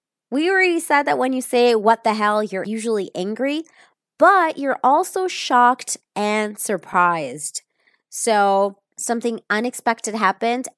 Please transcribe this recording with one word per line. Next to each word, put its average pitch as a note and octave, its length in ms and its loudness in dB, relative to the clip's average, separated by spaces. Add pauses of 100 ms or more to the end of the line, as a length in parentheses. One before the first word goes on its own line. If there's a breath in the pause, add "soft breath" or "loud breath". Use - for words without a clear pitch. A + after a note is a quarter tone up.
(300)
We D#4 200 0
already F#4 300 2
said D4 240 0
that C#4+ 140 0
when B3+ 140 0
you B3+ 100 -4
say, A#3+ 320 2
"What A3 300 2
the A3 100 2
hell," G#3+ 300 0
you're F#3+ 200 -6
usually G#3+ 500 -4
angry, B3 500 -4 (540 soft breath)
but F4 400 4
you're C#4 260 -4
also F#4 440 2
shocked B3 680 0 (180)
and G#3 420 -2
surprised. E3+ 1040 -2 (480)
So G3+ 680 0 (200)
something A#3 420 -4 (100)
unexpected A3+ 640 -4
happened A3+ 640 -2